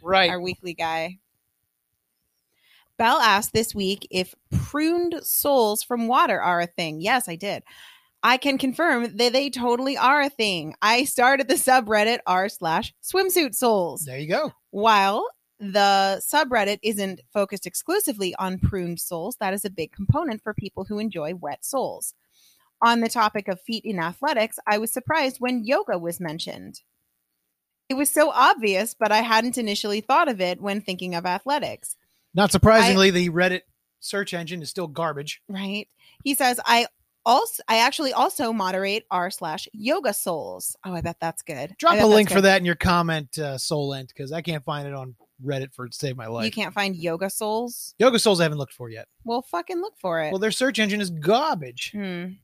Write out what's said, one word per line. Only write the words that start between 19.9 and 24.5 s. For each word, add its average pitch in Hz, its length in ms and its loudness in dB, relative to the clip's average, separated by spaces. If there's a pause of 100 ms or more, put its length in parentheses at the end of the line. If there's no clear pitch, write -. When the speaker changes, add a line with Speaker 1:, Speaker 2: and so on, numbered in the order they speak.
Speaker 2:
component 226 500 -2
for 214 100 -8
people 190 340 -8
who 208 120 -6
enjoy 180 380 -4
wet 151 280 -10
soles. 170 500 -6 (640)
On 233 200 4
the 226 80 0
topic 214 380 -2
of 185 140 -4
feet 226 240 -8
in 190 160 -4
athletics, 220 640 -2